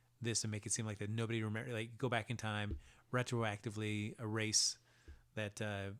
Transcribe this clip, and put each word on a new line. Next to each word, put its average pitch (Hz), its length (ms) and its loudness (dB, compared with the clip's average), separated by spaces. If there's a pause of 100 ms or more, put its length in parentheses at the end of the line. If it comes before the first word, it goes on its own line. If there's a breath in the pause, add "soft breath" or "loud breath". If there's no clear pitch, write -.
(220 soft breath)
this 113 220 0
and 110 80 0
make 104 140 -4
it 104 80 0
seem 113 120 0
like 107 120 -4
that 104 120 -2
nobody 113 340 2
remember, 110 280 -2
like, 113 260 -2
go 127 120 2
back 117 200 2
in 123 60 0
time, 104 420 0 (360 soft breath)
retroactively 107 1080 0
erase 110 580 2 (580 soft breath)
that, 107 260 -2
uh, 98 380 -2